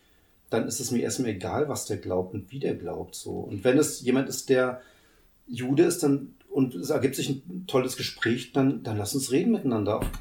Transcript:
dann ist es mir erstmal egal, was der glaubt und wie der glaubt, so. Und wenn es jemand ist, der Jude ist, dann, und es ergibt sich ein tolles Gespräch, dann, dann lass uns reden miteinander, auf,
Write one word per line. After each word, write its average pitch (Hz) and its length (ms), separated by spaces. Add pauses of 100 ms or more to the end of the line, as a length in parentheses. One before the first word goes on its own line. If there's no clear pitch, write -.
(500)
dann 117 180
ist - 120
es 120 120
mir 120 100
erstmal 117 300
egal, 104 360
was 120 180
der 104 120
glaubt 92 360
und - 180
wie 135 80
der - 160
glaubt, 85 400
so. - 160
Und 98 340
wenn 127 120
es 143 240
jemand 127 280
ist, - 200
der 127 320 (680)
Jude 139 360
ist, - 200
dann, 139 300 (160)
und 131 260
es - 140
ergibt 135 260
sich - 140
ein - 380
tolles 127 300
Gespräch, - 560
dann, 135 300
dann 107 140
lass 120 180
uns 135 160
reden 180 200
miteinander, 113 480
auf, - 60 (160)